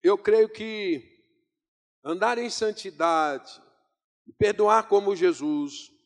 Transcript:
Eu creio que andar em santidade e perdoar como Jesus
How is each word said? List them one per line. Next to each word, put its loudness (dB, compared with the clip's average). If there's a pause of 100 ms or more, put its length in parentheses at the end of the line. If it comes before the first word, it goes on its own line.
Eu 4
creio 4
que -8 (800)
andar -2
em -8
santidade -4 (680)
e -20
perdoar 2
como 2
Jesus -2 (140)